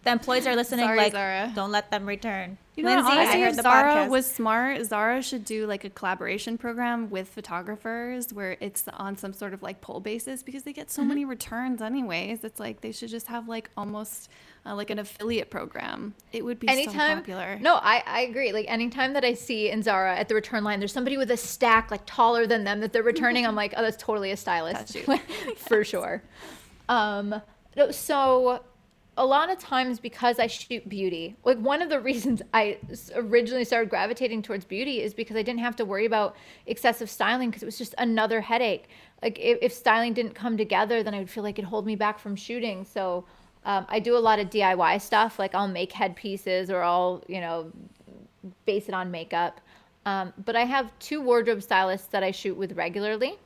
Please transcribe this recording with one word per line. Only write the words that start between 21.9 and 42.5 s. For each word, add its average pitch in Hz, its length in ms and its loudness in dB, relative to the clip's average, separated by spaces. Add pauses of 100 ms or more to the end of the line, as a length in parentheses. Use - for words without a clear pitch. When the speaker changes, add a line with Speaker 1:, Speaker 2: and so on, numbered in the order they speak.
Speaker 3:
like, 202 140 -8
taller 233 420 4
than 220 160 2
them 202 160 -2
that 220 140 -4
they're 226 100 2
returning, 240 420 2
I'm 220 100 0
like, 208 200 0
"Oh, 220 60 0
that's 220 200 0
totally 202 300 -2
a 202 60 -2
stylist." 175 560 -2
Speaker 2:
That's - 20 -12
you. 277 600 -2
Speaker 3:
<laughs> - 20 -
For 214 260 4
sure. 180 400 -4 (640)
Um, 208 540 0 (340)
no, 285 160 6
so 262 720 4 (520)
a 262 100 4
lot 294 260 4
of 370 80 -2
times 254 400 0
because 240 400 0
I 233 80 4
shoot - 420 -8
beauty, 185 540 -4
like, 247 160 4
one 277 240 2
of 330 60 -2
the 294 100 2
reasons 240 420 0 (120)
I 214 260 2 (100)
s-, - 260 -14
originally 240 500 2
started 233 260 2
gravitating 220 500 -2
towards 202 240 -6
beauty 247 360 -4
is 208 120 -4
because 220 220 -8
I 220 80 0
didn't 233 160 -4
have 233 160 -2
to 233 100 -2
worry 196 200 0
about 214 300 2 (300)
excessive 233 440 0
styling 240 420 0
'cause - 100 -10
it - 60 -10
was 214 100 -10
just - 220 -10
another 220 420 2
headache. 226 460 0 (340)
Like, - 160 -2
if, 240 240 4
if 247 120 2
styling 226 400 2
didn't 226 200 -2
come 226 240 -4
together, 214 460 2
then 208 100 -4
I 202 60 -6
would 190 100 -8
feel 220 140 -8
like 208 160 -6
it'd 196 100 -8
hold 214 160 -2
me 220 100 -2
back 214 220 0
from 202 180 -8
shooting. 214 500 -6